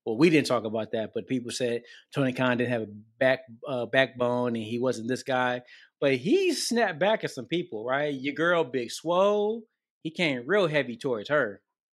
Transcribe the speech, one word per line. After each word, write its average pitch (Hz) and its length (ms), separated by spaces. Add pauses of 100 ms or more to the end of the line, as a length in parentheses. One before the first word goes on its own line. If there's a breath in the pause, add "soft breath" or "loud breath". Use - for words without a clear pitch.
Well, 113 100
we 160 140
didn't 147 180
talk 117 160
about 110 300
that, 110 200
but 101 140
people 120 240
said 117 320 (300 loud breath)
Tony 131 180
Khan 127 260
didn't 123 140
have 113 120
a 104 40 (320)
back, 131 220 (260)
uh, 123 200
backbone 123 680
and 113 80
he 117 160
wasn't 117 300
this 127 140
guy. 127 400 (360 loud breath)
But 139 160
he 311 380
snapped 220 440
back 196 280
at - 60
some 120 140
people, 160 380
right? 143 300
Your 135 220
girl, 170 280
Big 123 260
Swole, 208 760 (360)
he 160 100
came 143 360
real 190 200
heavy 135 280
towards 117 320
her. 123 340 (360)